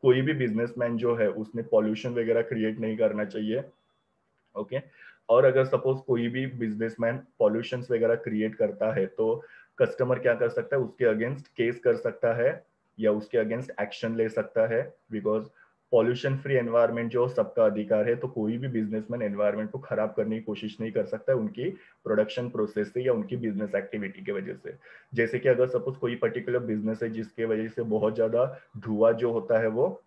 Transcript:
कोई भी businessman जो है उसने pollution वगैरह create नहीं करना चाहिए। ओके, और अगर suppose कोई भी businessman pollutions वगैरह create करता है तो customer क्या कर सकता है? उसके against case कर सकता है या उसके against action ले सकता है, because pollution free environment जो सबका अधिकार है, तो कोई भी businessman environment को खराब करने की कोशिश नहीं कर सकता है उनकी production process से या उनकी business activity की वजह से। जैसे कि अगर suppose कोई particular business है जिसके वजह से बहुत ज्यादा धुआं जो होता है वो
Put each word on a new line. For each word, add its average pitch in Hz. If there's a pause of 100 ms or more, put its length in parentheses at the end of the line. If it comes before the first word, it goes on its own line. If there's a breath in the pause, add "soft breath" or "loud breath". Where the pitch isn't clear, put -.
कोई 131
भी 151
businessman 120
जो 120
है 110
उसने 107
pollution 110
वगैरह 117
create 110
नहीं 110
करना 107
चाहिए। 110 (920)
ओके, 202 (500 loud breath)
और 123
अगर 131
suppose 131
कोई 120
भी 131
businessman 117 (180)
pollutions 120
वगैरह 113
create 110
करता 110
है 95
तो 113 (340 loud breath)
customer 127
क्या 123
कर 117
सकता 117
है? 135
उसके 120
against 117
case 120
कर 117
सकता 113
है 135 (340)
या 107
उसके 107
against 113 (100)
action 113
ले 113
सकता 110
है, 113 (200)
because 107 (480 soft breath)
pollution 123
free 139
environment 117
जो 123
सबका 113
अधिकार 107
है, 120
तो 127
कोई 113
भी 135
businessman 110
environment 104
को 127
खराब 107
करने 110
की 113
कोशिश 104
नहीं 110
कर 104
सकता -
है 131
उनकी 113 (340 loud breath)
production 110
process 107
से 123
या 127
उनकी 110
business 104
activity 98
की 104
वजह 95
से। - (400 loud breath)
जैसे 117
कि 135
अगर 127
suppose 127
कोई 120
particular 120
business 110
है 113
जिसके 110
वजह 110
से 117
बहुत 110
ज्यादा 120 (180 loud breath)
धुआं 110
जो 120
होता 113
है 113
वो 139